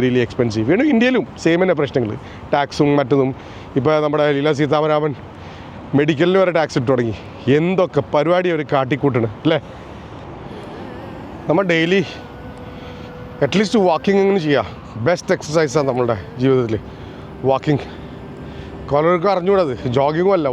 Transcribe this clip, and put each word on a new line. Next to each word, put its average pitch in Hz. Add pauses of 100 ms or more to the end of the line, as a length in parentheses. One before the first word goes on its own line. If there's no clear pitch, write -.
really 123
expensive. 110
വീണ്ടും 247
ഇന്ത്യയിലും 233 (200)
സെയിം 170
തന്നെ 180
പ്രശ്നങ്ങൾ, 123 (420)
ടാക്സും 143
മറ്റതും. 135 (480)
ഇപ്പോൾ 147 (100)
നമ്മുടെ 147 (120)
ലീല 147
സീതാരാമൻ 151 (840)
മെഡിക്കലിന് 156
വരെ 180
ടാക്സ് 151
ഇട്ട് 123
തുടങ്ങി. 123 (420)
എന്തൊക്കെ 175 (120)
പരിപാടി 175
അവർ 151 (100)
കാട്ടിക്കൂട്ടണ് 131 (140)
അല്ലേ? 160 (1900)
നമ്മൾ 175
ഡെയിലി 170 (1500)
അറ്റ്ലീസ്റ്റ് 202
വാക്കിംഗ് 185
എങ്ങനെ 196
ചെയ്യുക, 135 (440)
ബെസ്റ്റ് 180
എക്സർസൈസാണ് 151
നമ്മളുടെ 120 (260)
ജീവിതത്തിൽ 127 (760)
വാക്കിംഗ്. 135 (1040)
പലർക്കും 165
അറിഞ്ഞുകൂടത്, 180 (220)
ജോഗിങ്ങും 156
അല്ല, 147